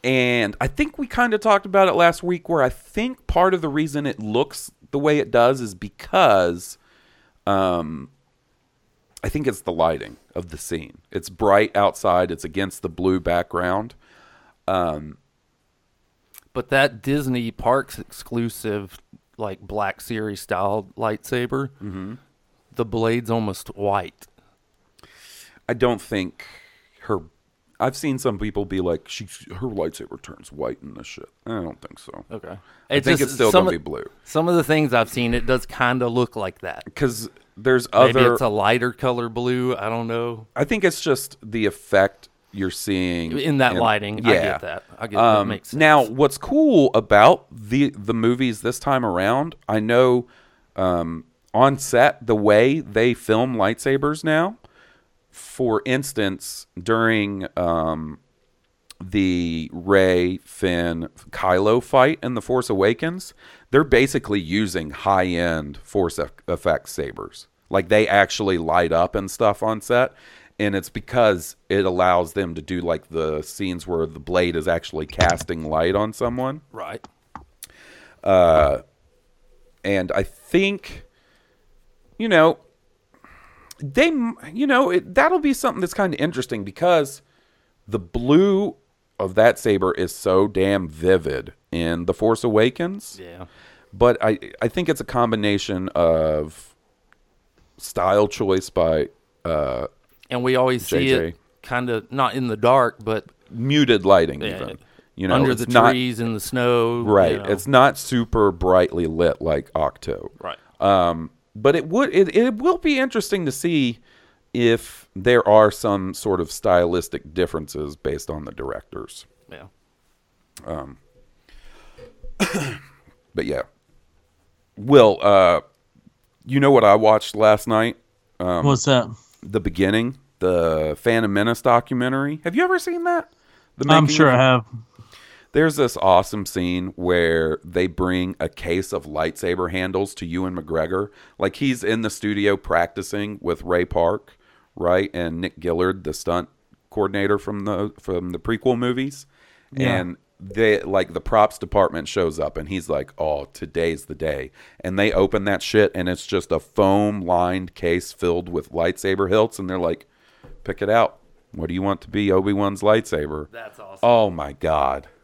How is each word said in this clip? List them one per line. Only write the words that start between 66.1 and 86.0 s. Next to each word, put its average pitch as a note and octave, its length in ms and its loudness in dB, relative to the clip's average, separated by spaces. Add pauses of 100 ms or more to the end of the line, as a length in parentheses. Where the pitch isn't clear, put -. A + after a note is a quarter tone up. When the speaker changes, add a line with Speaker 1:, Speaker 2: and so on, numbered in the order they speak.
Speaker 1:
eff-, D2 140 -6 (140)
effects E2+ 460 -2
sabers. A1+ 560 -12 (220)
Like, F#2 180 0
they G#2+ 180 4
actually G2 520 2
light E2 340 0
up E2+ 220 0
and G2 160 -6
stuff G#2 320 0
on A2 180 -4
set, B2 320 0 (460)
and G#2 180 -2
it's F#2 140 -6
because G#2+ 640 0 (120)
it F#2+ 160 2
allows F2+ 500 2
them F2 200 -4
to D#2+ 80 -10
do, F2 180 -6
like, E2 280 -4
the D#2 340 -4
scenes F2+ 440 -8
where E2 200 -2
the D#2+ 140 -14
blade F2 340 0
is E2 140 -2
actually D#2+ 380 -4
casting E2+ 640 -2
light E2 280 0
on G#2+ 160 -2
someone. B2+ 480 -6 (100)
Speaker 2:
Right. F#2+ 340 -14 (1200)
Speaker 1:
Uh, D#2+ 560 4 (1040)
and F#2+ 300 -2
I G2 100 0
think, - 800 -4 (1120)
you A3+ 100 -4
know, E3 300 6 (1200)
they F#3+ 300 2
m-, B3 280 -2 (160)
you B3+ 140 -2
know, C4+ 240 2
it, F3+ 240 -2
that'll D#4+ 260 4
be D4 140 0
something A#3+ 260 -4
that's F3+ 140 -4
kinda G3 240 -2